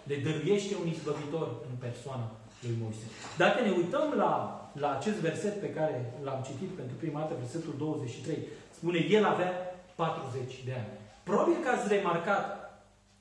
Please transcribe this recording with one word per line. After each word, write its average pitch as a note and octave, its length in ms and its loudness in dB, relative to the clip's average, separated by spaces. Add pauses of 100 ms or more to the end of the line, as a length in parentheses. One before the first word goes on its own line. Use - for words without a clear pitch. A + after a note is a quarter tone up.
le C#3+ 120 -2
dăruiește D#3 680 2
un E3 60 0
izbăvitor D3+ 600 -2 (220)
în B2+ 100 -6
persoana A#2+ 480 -6 (360)
lui A#2 180 -2
Moise. G#2+ 240 -6 (320)
Dacă G3 240 6
ne G#3 100 4
uităm C4 440 2
la, F3 160 4 (520)
la C#3+ 140 2
acest G3+ 200 0 (100)
verset G3+ 320 -2
pe D#3 100 -4
care D3 440 0 (100)
l-am C3+ 260 -4
citit F3+ 300 -6
pentru B2+ 160 -8
prima D3 240 -4
dată, D#3 200 -2
versetul D#3 380 -6
douăzeci C3+ 380 -2
și - 120 -12
trei, C#3 140 -2 (360)
spune, E3+ 220 2 (100)
el G#3 160 8
avea F3+ 260 4 (440)
patruzeci C3 680 -4
de B2+ 80 -4
ani. G#2+ 180 -6 (320)
Probabil C4 400 6
că B3+ 60 2
ați G3+ 240 2
remarcat F#3+ 520 2 (760)